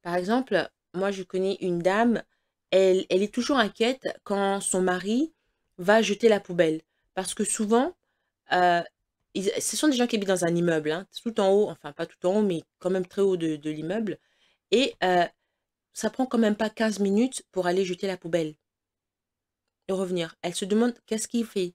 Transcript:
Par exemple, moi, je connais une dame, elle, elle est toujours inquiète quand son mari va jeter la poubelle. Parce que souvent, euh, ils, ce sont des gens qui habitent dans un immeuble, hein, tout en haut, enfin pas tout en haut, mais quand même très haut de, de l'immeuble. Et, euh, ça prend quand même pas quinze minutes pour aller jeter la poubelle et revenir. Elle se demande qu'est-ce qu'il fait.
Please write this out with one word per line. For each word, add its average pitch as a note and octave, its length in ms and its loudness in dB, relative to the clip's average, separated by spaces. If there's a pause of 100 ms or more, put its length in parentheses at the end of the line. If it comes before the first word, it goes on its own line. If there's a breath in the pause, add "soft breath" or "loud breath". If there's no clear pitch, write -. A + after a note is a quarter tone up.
Par F3 160 -4
exemple, G#3 520 0 (240)
moi, F#3+ 180 -2
je F#3+ 120 -8
connais F#3+ 380 -2
une F3 180 -2
dame, G3+ 440 2 (480)
elle, F#3+ 380 4
elle F#3 140 2
est G#3 100 -6
toujours C4+ 240 0
inquiète A3+ 520 0 (160)
quand G3 340 0
son F#3+ 220 0
mari F#3+ 500 -2 (460)
va G#3 240 4
jeter G3+ 260 0
la G3+ 140 4
poubelle. E3 400 0 (320)
Parce F#3+ 200 -8
que G#3 120 -2
souvent, A#3 500 0 (560)
euh, F3 320 4 (500)
ils, F#3+ 160 -2 (120)
ce - 160 -6
sont D4+ 100 2
des C#4 80 4
gens A#3+ 120 0
qui A#3 100 -2
habitent G3 100 -4
dans F#3 160 0
un E3+ 140 0
immeuble, D#3+ 340 0
hein, F3+ 160 -6 (160)
tout A3+ 160 -4
en F#3+ 140 4
haut, G#3 160 2
enfin D3+ 240 -14
pas E3 120 -6
tout - 220 -6
en G3 120 2
haut, G#3+ 40 2
mais F3 200 -2 (160)
quand F3+ 100 -4
même F#3 180 -2
très - 140 -4
haut F#3+ 160 2
de, D#3+ 180 -2
de D3+ 140 -8
l'immeuble. D#3+ 500 -6 (520)
Et, B3 220 2 (120)
euh, F3+ 200 4 (680)
ça - 180 -4
prend C4 160 -2
quand B3 120 -2
même G#3+ 180 4
pas G#3+ 140 -4
quinze G#3+ 300 -2
minutes G3+ 520 0
pour F3+ 160 -2
aller F#3 160 0
jeter F3+ 240 -4
la F#3+ 80 -4
poubelle E3 400 -4 (1300)
et - 20 -2
revenir. F3+ 520 -4
Elle F3 120 -6
se - 80 -6
demande A3 300 2 (120)
qu'est-ce A3 220 -6
qu'il A#3 180 -2
fait. F3+ 300 -4